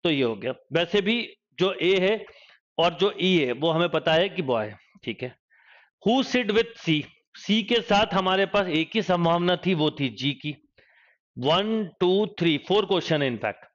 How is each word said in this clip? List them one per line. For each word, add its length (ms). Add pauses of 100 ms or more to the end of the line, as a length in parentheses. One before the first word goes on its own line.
तो 60
ये 140
हो 120
गया। 180 (200)
वैसे 280
भी 260 (320)
जो 140
ए 260
है 260 (520)
और 160
जो 280
ई 160
है 140
वो 180
हमें 200
पता 240
है 160
कि 120
बॉय 260
है, 100 (260)
ठीक 200
है। 120 (720)
Who 200
sit 240
with 220 (120)
C, 160 (340)
सी 280
के 180
साथ 320
हमारे 320
पास 220
एक 280
ही 60
संभावना 540
थी, 180
वो 180
थी 180
जी 220
की। 240 (840)
वन, 520 (100)
टू, 260 (140)
थ्री, 180
फोर 280
क्वेश्चन 360
है 100
in 60
fact। 260 (120)